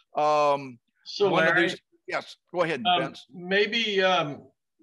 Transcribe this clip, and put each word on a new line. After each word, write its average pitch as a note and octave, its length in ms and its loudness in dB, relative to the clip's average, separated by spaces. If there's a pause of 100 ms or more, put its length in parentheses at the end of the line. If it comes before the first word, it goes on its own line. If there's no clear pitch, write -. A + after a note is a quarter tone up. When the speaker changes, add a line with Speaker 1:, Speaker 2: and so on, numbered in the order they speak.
(160)
Speaker 1:
Um, C#3+ 640 0 (240)
Speaker 2:
So - 260 0
Speaker 1:
one E3+ 140 2
of E3 120 2
Speaker 2:
Larry, F3 120 2
Speaker 1:
these, F#3 140 -6 (260)
yes, D#3 300 -8 (160)
go F3 100 0
ahead, D3+ 240 -4
Speaker 2:
um, F3+ 160 2
Speaker 1:
Vince. - 260 -12
Speaker 2:
maybe, G3+ 720 -2
um, E3+ 420 0 (400)